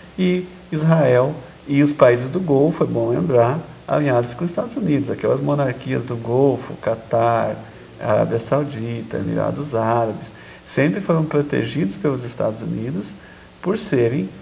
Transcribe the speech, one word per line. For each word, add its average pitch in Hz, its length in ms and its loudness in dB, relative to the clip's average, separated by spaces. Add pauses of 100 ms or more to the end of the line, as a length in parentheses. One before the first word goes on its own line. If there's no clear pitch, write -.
(180)
e 180 300 0 (240)
Israel 151 640 4 (340)
e 143 140 4
os 147 100 6
países 123 380 6
do 175 100 -2
Golfo, 156 440 2
é 131 40 0
bom 117 220 -2
lembrar, 135 500 2 (280)
alinhados 135 460 0
com 175 120 -6
os 170 60 -2
Estados - 240 -6
Unidos. 156 340 0
Aquelas 120 320 0
monarquias 135 600 -2
do 120 120 -6
Golfo, 120 600 2
Catar, 113 800 0 (440)
Arábia 110 380 2
Saudita, 117 800 -4
Emirados 110 560 -4
Árabes, 113 600 -2 (340)
sempre 175 340 0
foram 165 220 2
protegidos 143 760 -2
pelos 131 260 -2
Estados 110 380 -4
Unidos 117 520 -6 (460)
por 196 180 -2
serem 135 520 0 (120)